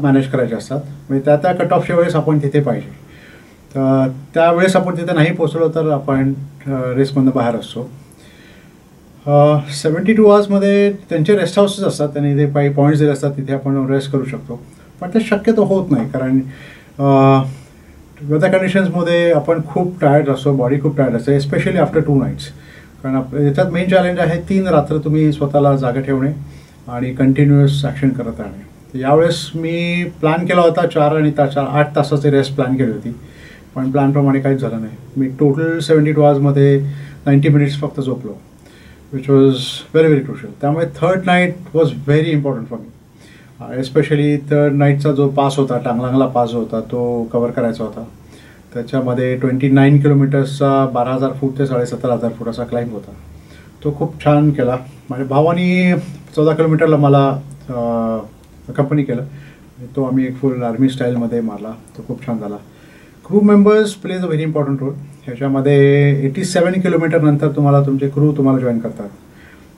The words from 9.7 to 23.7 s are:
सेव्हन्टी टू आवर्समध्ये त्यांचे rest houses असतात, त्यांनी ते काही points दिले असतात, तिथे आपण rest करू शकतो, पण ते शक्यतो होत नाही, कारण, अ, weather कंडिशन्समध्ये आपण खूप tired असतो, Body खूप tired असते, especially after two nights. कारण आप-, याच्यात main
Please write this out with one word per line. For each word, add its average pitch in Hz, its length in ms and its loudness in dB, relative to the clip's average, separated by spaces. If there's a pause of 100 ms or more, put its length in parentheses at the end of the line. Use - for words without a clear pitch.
सेव्हन्टी 175 420 0
टू 214 160 6
आवर्समध्ये 202 640 4 (160)
त्यांचे 165 280 2
rest 185 220 -2
houses 196 260 0
असतात, 147 240 -2
त्यांनी 143 340 0
ते 143 80 0
काही 143 180 0
points 143 300 2
दिले 147 120 4
असतात, 139 260 -2
तिथे 135 160 -6
आपण 135 380 -2
rest 135 200 -2
करू 135 140 -2
शकतो, 120 360 -12 (400)
पण 180 80 -8
ते 220 100 0
शक्यतो 220 440 0
होत 185 280 0
नाही, 117 180 0
कारण, 131 300 0 (600)
अ, 139 420 4 (920)
weather 185 260 2
कंडिशन्समध्ये 175 720 0
आपण 156 360 0
खूप 180 340 -4
tired 143 280 2
असतो, 139 240 0
Body 135 280 0
खूप 143 160 -2
tired 127 180 0
असते, 135 220 0
especially 175 400 -2
after 160 220 0
two 147 160 0
nights. - 280 -2 (600)
कारण 131 120 -4
आप-, 131 200 -4
याच्यात 143 320 0
main 180 220 -2